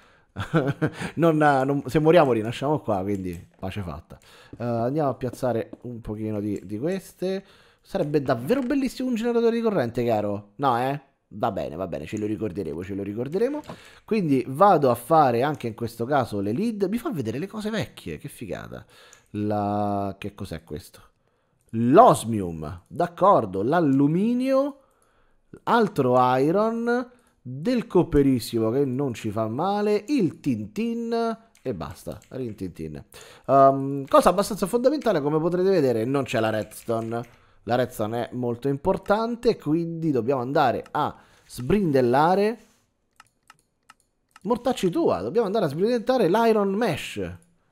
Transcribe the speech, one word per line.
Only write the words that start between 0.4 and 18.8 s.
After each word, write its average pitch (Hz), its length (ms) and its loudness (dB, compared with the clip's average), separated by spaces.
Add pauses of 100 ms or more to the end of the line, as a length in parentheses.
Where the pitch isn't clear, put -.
Non, 160 220 4
non, 143 500 2
se 131 120 0
moriamo 156 340 6
rinasciamo 120 480 -2
qua, 101 220 -2
quindi 92 460 -6 (100)
pace 95 220 -8
fatta. 82 380 -12 (400)
Eh, 113 60 -8
andiamo 123 440 0
a 123 60 -2
piazzare 120 560 -4 (120)
un 117 200 -12
pochino 107 380 -6
di, 101 220 -4
di 104 160 -10
queste. 185 640 -6 (380)
Sarebbe 151 400 -2
davvero 139 400 0
bellissimo 262 480 -2
un 247 60 -2
generatore 233 420 0
di 233 60 -2
corrente, 135 420 0
caro. 104 520 0
No, 131 220 2
eh? 135 220 0 (360)
Va 117 140 -2
bene, 76 240 -6
va 90 120 -6
bene, 76 200 -8
ce 110 100 -8
lo 107 100 -4
ricorderemo, 90 580 -4
ce 95 100 -8
lo 98 80 -4
ricorderemo. 147 580 -4 (440)
Quindi 156 440 2
vado 151 420 6
a 120 40 4
fare 131 480 4
anche 143 240 -2
in 110 80 -6
questo 117 300 -8
caso 120 360 0
le 98 120 -2
lead. 202 320 -2
Mi 202 140 -2
fa 320 120 -6
vedere 123 280 -4
le 180 80 -6
cose 214 240 -8
vecchie, 123 480 -8
che - 100 -14
figata. 60 560 -12 (460)